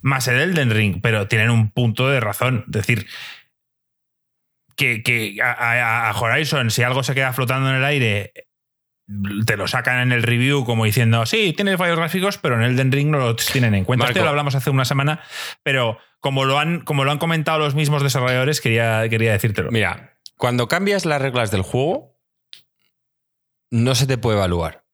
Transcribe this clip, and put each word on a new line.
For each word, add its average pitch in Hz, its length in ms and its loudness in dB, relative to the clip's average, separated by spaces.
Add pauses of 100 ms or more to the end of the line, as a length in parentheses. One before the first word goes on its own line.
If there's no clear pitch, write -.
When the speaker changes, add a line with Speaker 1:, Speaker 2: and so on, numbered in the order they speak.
Speaker 1:
más 135 260 -2
el 123 100 0
Elden 151 340 2
Ring, 104 300 2
pero 107 280 0
tienen 113 200 2
un 113 220 4
punto 123 380 0
de 139 100 2
razón. 117 460 -2
Es - 80 -12
decir, - 340 -2 (1700)
que, 120 260 -2
que 110 400 -2
a, 123 120 0
a, 117 560 0
a 107 100 -4
Horizon, 127 520 0
si 120 120 0
algo 127 200 0
se 135 120 -4
queda 135 160 0
flotando 131 380 -2
en 131 80 0
el 131 80 0
aire, 113 480 -2 (1120)
te 110 100 0
lo 98 140 -4
sacan 127 320 -2
en 123 100 2
el 120 100 2
review 123 440 0
como 113 180 0
diciendo, 113 420 2
"Sí, 202 280 0
tiene 196 240 0
fallos 170 180 0
gráficos", 180 420 -2
pero 127 180 0
en 113 80 2
Elden 127 280 2
Ring 143 180 2
no 151 100 2
lo 117 180 0
tienen 123 360 0
en 95 120 0
cuenta. 117 180 2
Speaker 2:
Marco. 123 160 2
Speaker 1:
Esto 170 60 2
lo 156 40 4
hablamos 143 240 0
hace 135 160 -2
una 131 140 2
semana, 139 380 -2 (420)
pero 123 340 0 (220)
como 135 240 0
lo 135 160 2
han, 160 220 -2
como 139 240 0
lo 139 60 2
han 147 60 -2
comentado 160 420 0
los 147 140 0
mismos 147 300 2
desarrolladores, 127 560 0
quería, 113 480 2
quería 113 240 2
decírtelo. 104 400 0
Speaker 2:
Mira, - 480 -2 (160)
cuando 123 320 0
cambias 190 380 0
las 147 160 0
reglas 123 300 0
del 95 100 0
juego, 147 580 -4 (1500)
no 120 240 2
se 131 120 0
te 131 100 0
puede 107 220 2
evaluar 87 440 -2 (100)